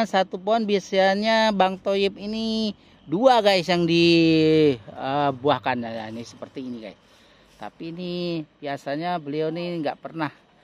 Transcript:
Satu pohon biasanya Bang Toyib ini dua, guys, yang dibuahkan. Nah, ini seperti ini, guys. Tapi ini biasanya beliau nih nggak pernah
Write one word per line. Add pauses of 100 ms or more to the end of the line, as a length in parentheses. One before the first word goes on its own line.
Satu
pohon
biasanya
Bang
Toyib
ini (320)
dua,
guys,
yang
dibuahkan.
Nah,
ini
seperti
ini,
guys. (560)
Tapi
ini (480)
biasanya
beliau
nih
nggak
pernah (320)